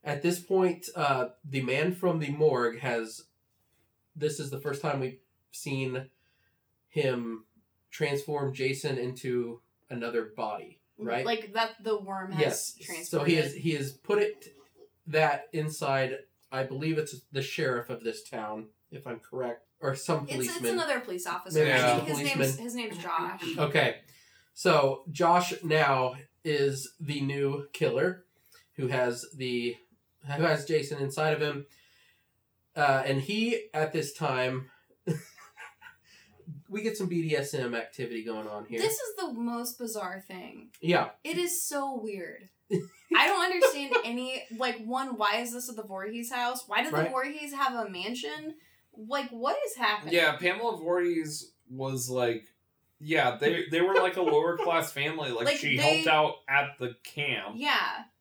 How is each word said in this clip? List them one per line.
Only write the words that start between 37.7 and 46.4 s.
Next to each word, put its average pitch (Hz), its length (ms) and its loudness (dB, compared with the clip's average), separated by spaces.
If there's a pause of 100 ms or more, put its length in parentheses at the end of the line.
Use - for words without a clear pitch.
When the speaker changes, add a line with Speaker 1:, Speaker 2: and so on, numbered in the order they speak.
Speaker 1:
activity 117 500 -6
going 107 240 -6
on 104 180 -10
here. 277 140 -6
Speaker 2:
This 440 180 2
is 466 180 -8
the 349 160 -6
most 240 460 -6
bizarre 208 480 -6
thing. - 440 -16 (100)
Speaker 1:
Yeah. 165 300 2 (140)
Speaker 2:
It 330 140 -4
is 349 240 -2
so 277 380 -4
weird. 196 480 -10 (100)
Speaker 1:
<laughs> - 140 -6 (440)
Speaker 2:
I 269 100 6
don't 381 180 2
understand 294 500 4 (100)
any, 254 400 -6 (120)
like, 240 280 -2
one, 254 320 -4
why 208 220 2
is 240 140 -4
this 240 160 -8
at 240 80 -12
the 220 60 -8
Voorhees 214 480 -8
house? 247 380 -2